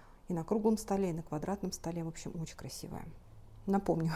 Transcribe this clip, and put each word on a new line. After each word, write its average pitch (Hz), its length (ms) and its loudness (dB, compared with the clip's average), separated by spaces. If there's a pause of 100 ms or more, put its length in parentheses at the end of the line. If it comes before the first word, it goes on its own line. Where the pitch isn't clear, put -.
(280)
и 180 60 0
на 165 100 0
круглом 220 340 4
столе, 196 320 2
и 160 40 0
на 165 100 -2
квадратном 185 480 -2
столе. 165 320 -4
В 160 60 -2
общем, - 300 -8
очень - 180 -6
красивая. - 480 -8 (600)
Напомню, 165 500 4